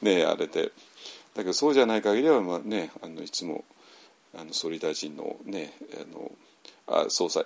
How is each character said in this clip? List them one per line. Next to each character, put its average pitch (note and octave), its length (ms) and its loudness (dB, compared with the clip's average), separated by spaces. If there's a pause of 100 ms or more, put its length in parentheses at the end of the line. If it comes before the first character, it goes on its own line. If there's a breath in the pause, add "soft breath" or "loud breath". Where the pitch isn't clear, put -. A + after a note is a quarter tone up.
ね、 F#2 220 6
あ D#2+ 120 4
れ E2 120 -2
で。 E2 240 -2 (640 loud breath)
だ A2 80 -4
け - 20 -4
ど、 F#2 80 0
そ D3 160 4
う D3 40 4
じ C3+ 80 8
ゃ B2 40 8
な A2 120 2
い G2+ 40 2
限 G#2+ 200 4
り D#3 80 4
は、 C3+ 120 6
ま F2+ 140 -2
あ E2+ 40 -4
ね、 G2 320 -4 (100)
あ E2 80 -12
の、 - 140 -12
い - 60 -12
つ - 160 -6
も、 D#2+ 200 -8 (680 loud breath)
あ E2 100 -14
の、 D#2 100 -14
総 - 160 -4
理 E2 100 -6
大 D#2+ 160 -2
臣 D2+ 220 -8
の D2+ 260 -8
ね、 D2+ 300 -10 (260)
あ - 140 -12
の、 - 180 -12 (560 loud breath)
あ、 - 220 2
総 F2 200 -2
裁、 D#2 160 0